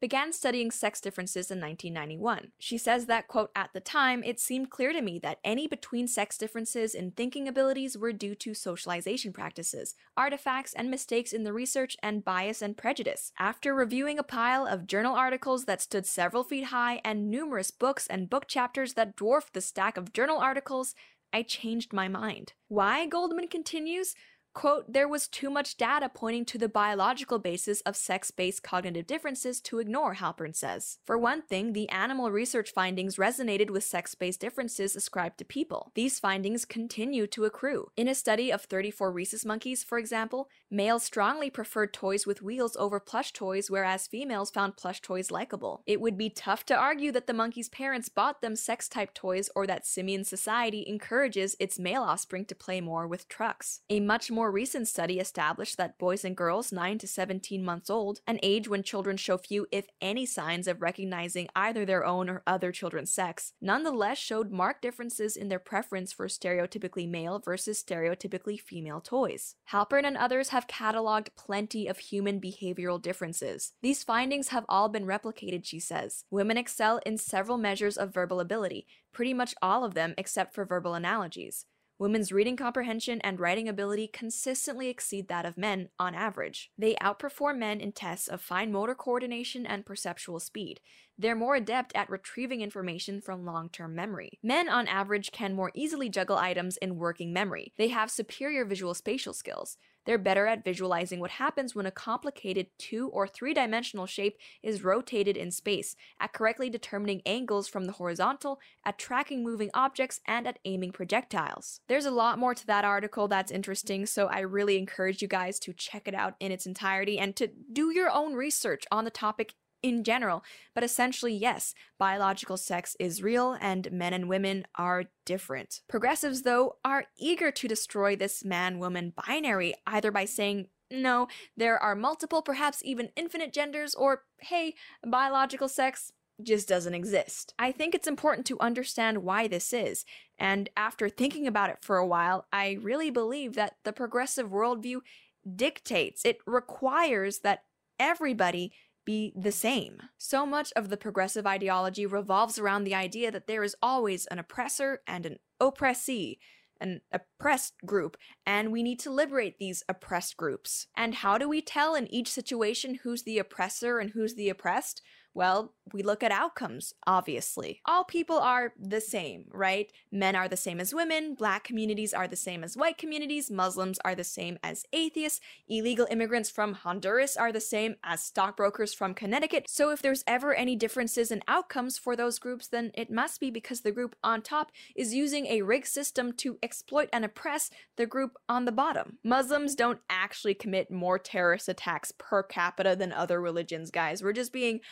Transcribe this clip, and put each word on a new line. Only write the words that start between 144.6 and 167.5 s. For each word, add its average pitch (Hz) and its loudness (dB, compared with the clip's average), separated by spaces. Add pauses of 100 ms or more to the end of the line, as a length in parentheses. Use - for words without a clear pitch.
dictates, 208 0
it 226 4
requires 247 2
that 202 2 (340)
everybody 220 2 (340)
be 214 0
the 202 0
same. 220 0 (160)
So 277 0
much 294 -2
of 214 0
the 202 -2
progressive 202 0
ideology 190 2
revolves 202 2
around 202 4
the 190 0
idea 208 0
that 196 -6
there 220 0
is 202 -2
always 226 2
an 180 -6
oppressor 269 -2
and 175 -4
an 151 -8 (220)
oppressee, 254 2 (400)
an 180 -6 (100)
oppressed - -2 (100)
group, 170 0 (300)
and 214 2
we 233 0
need 240 -2
to 294 -6
liberate 269 2
these 185 -6
oppressed - -4
groups. - -4 (100)
And 226 0
how 202 4
do 285 2
we 302 2
tell 311 2
in 254 0
each 240 -2
situation 240 -2
who's 240 -4
the 220 -2
oppressor 196 0
and 208 -2
who's 226 -2
the 208 0
oppressed? 190 0 (340)
Well, 185 2 (180)
we 196 -4
look 208 2
at 226 4
outcomes, 196 -2 (140)
obviously. 151 0